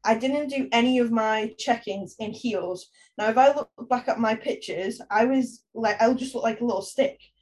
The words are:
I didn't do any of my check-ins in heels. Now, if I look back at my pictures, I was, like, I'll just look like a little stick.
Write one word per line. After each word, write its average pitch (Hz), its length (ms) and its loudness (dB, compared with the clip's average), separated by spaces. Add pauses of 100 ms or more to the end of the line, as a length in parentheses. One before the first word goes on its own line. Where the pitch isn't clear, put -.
I 220 100 4
didn't 269 360 -2
do 269 200 -4
any 247 300 4
of 233 100 0
my 220 480 0
check-ins 202 640 -4
in 214 100 -6
heels. 185 580 -6 (300)
Now, 214 100 0
if 226 80 2
I 269 160 8
look 294 200 -6 (160)
back 247 180 -2
at 226 140 -2
my 220 160 2
pictures, 190 640 -6 (100)
I 214 140 4
was, 254 400 0 (100)
like, 220 260 -2
I'll 240 140 6
just - 180 -6
look 233 120 -4
like 226 160 0
a 233 40 -2
little - 180 -2
stick. - 380 -2 (220)